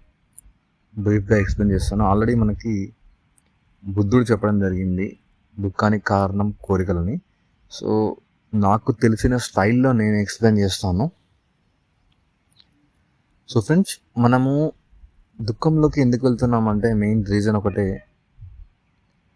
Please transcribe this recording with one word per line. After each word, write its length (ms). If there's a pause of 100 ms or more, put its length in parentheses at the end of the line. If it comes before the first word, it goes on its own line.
(1000)
బ్రీఫ్గా 380
ఎక్స్‌ప్లెయిన్ 380
చేస్తాను. 380
Already 260
మనకి 540 (960)
బుద్ధుడు 360
చెప్పడం 360
జరిగింది 580 (420)
దుఃఖానికి 460
కారణం 480 (100)
కోరికలని. 560 (600)
So, 360 (380)
నాకు 380
తెలిసిన 460
స్టైల్‌లో 540
నేను 240
ఎక్స్‌ప్లెయిన్ 440
చేస్తాను. 520 (2500)
So 60
ఫ్రెండ్స్, 580
మనము 520 (680)
దుఃఖంలోకి 600
ఎందుకు 260
వెళ్తున్నామంటే 680
మెయిన్ 320
రీజన్ 300
ఒకటే, 480 (1300)